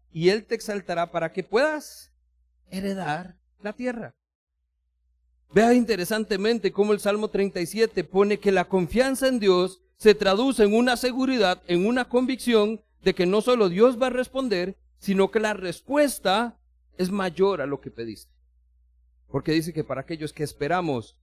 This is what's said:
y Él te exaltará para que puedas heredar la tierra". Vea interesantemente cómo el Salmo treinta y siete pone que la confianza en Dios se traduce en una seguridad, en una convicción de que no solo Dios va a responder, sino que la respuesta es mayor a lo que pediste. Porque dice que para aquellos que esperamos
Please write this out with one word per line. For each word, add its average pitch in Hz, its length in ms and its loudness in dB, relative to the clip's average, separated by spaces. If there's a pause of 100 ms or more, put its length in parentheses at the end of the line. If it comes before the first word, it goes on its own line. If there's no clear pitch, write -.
(120)
y 165 160 0
Él 208 160 2
te - 100 -8
exaltará 185 560 -6
para 165 220 -4
que 185 100 -6
puedas 294 720 -4 (580)
heredar 180 680 -8 (240)
la 208 120 -8
tierra". 233 420 -8 (1400)
Vea 226 220 4
interesantemente 214 960 -2
cómo 208 200 2
el 208 60 2
Salmo 208 300 -2
treinta 196 320 -2
y 170 60 -4
siete 214 360 -2
pone 202 380 0
que 202 100 0
la 180 180 2
confianza 247 600 0
en 254 100 0
Dios 185 440 2 (140)
se 214 180 8
traduce 208 500 2
en 202 100 4
una 240 220 2
seguridad, 247 720 0
en 175 180 2
una 247 220 -2
convicción 240 760 0 (200)
de 185 120 2
que 180 120 0
no 196 140 2
solo 233 280 2
Dios 220 320 4
va 262 80 2
a - 20 -2
responder, 240 640 -4 (220)
sino 190 320 0
que - 80 -2
la 214 160 -2
respuesta 220 1040 -2 (400)
es 185 140 -4
mayor 185 480 -2
a 135 60 -6
lo 139 140 -6
que - 120 -16
pediste. 117 400 -14 (960)
Porque 139 240 -4
dice 165 200 -2
que 151 120 -6
para 131 160 -8
aquellos 156 320 -10
que 160 100 -10
esperamos 147 800 -4